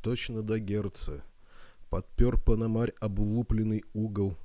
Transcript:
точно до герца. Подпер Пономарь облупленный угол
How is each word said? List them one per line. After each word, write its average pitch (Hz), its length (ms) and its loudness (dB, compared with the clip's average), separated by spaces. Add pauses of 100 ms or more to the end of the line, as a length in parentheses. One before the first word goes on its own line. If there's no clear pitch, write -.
точно 113 420 -4
до 110 180 -2
герца. 98 640 -4 (640)
Подпер 120 500 4
Пономарь 113 600 4
облупленный 107 840 0 (100)
угол 101 500 -2